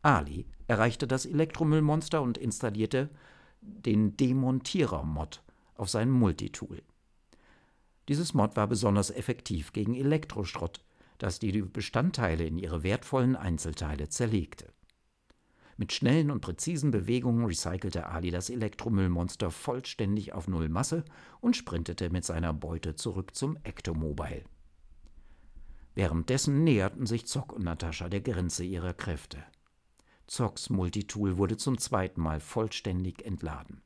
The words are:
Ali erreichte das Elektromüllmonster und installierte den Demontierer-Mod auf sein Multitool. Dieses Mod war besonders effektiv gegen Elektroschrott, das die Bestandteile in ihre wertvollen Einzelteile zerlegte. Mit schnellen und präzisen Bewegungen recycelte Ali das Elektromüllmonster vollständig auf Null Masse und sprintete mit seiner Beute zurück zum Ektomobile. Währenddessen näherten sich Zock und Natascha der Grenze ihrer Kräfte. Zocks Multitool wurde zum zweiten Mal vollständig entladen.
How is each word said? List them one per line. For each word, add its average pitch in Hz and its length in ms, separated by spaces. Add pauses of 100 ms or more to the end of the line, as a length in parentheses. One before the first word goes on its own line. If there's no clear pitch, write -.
Ali 90 440 (200)
erreichte 117 400
das 131 200
Elektromüllmonster 151 920
und 123 160
installierte 117 720 (500)
den 107 560
Demontierer-Mod 127 1300 (320)
auf 98 120
sein 117 220
Multitool. - 720 (1300)
Dieses 151 260
Mod 107 220
war 104 100
besonders 101 440
effektiv 104 600
gegen 110 220
Elektroschrott, 135 880 (360)
das 95 200
die 104 240
Bestandteile 101 840
in 80 140
ihre 82 240
wertvollen 123 540
Einzelteile 76 720
zerlegte. - 640 (1040)
Mit 98 160
schnellen 147 380
und 127 100
präzisen 147 500
Bewegungen 117 560
recycelte 87 600
Ali 87 240
das 87 200
Elektromüllmonster 95 1000
vollständig 107 840
auf 90 120
Null 82 220
Masse 151 360 (360)
und 240 160
sprintete 85 540
mit 90 140
seiner 82 280
Beute 78 440
zurück 95 380
zum 147 300
Ektomobile. 78 800 (1500)
Währenddessen 127 680
näherten 113 420
sich 113 200
Zock - 260
und 98 120
Natascha 85 460
der 98 100
Grenze 90 420
ihrer 90 300
Kräfte. - 460 (920)
Zocks - 400
Multitool 98 680
wurde 98 180
zum 131 200
zweiten 92 440
Mal 78 180
vollständig 92 880
entladen. 82 600